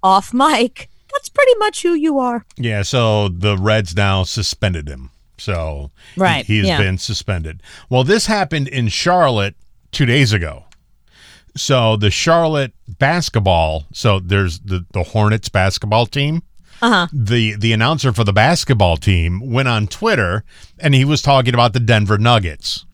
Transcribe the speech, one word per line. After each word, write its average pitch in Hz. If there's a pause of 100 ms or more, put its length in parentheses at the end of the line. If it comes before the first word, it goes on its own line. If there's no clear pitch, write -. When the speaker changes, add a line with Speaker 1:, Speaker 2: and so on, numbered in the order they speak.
Speaker 1:
off 190
mic, 254 (220)
that's 554
pretty 523
much 427
who 349
you 302
are. 240 (120)
Speaker 2:
Yeah, 113
so 107
the 95
Reds 101
now 98
suspended 90
him. 65 (260)
So 78 (240)
he, 180
Speaker 1:
Right, 165
Speaker 2:
he 107
has 98
Speaker 1:
yeah. 151
Speaker 2:
been 95
suspended. 87 (280)
Well, 127
this 202
happened 165
in 127
Charlotte 131 (360)
two -
days 120
ago. 78 (920)
So 117
the 104
Charlotte 160 (140)
basketball, 95
so 98
there's 92
the, 92
the 92
Hornets 107
basketball 104
team. 147 (400)
Speaker 1:
Uh-huh. 202
Speaker 2:
The, 113
the 107
announcer 123
for 113
the 98
basketball 107
team 87 (120)
went 127
on 107
Twitter, 113 (360)
and 151
he 131
was 147
talking 131
about 120
the 117
Denver 107
Nuggets. 101